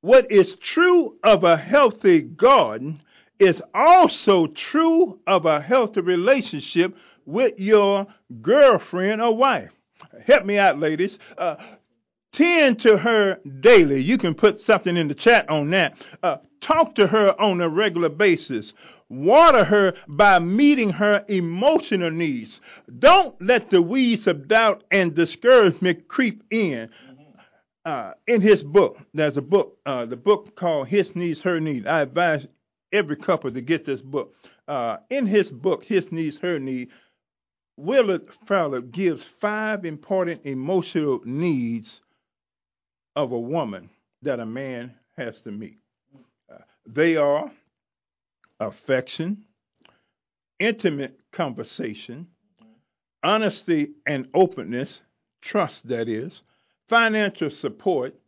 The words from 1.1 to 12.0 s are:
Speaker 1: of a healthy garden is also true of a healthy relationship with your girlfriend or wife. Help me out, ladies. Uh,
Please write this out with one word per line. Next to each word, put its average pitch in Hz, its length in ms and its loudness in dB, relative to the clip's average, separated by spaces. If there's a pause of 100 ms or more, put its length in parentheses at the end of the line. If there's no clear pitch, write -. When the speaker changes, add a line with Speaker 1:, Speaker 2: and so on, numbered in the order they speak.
Speaker 1:
of 185 220 4
a 170 100 6
healthy 202 680 2
garden 147 800 0 (380)
is 190 240 4 (100)
also 226 760 4
true 330 760 0
of 185 200 0
a 151 160 0
healthy 214 400 0
relationship 180 960 -2 (280)
with 208 340 -2
your 202 480 2 (340)
girlfriend 214 800 2
or 233 160 0
wife. 233 340 -2 (540)
Help 247 200 4
me 202 140 -2
out, 170 200 2
ladies. 156 380 -4 (200)
Uh, 165 180 -4 (800)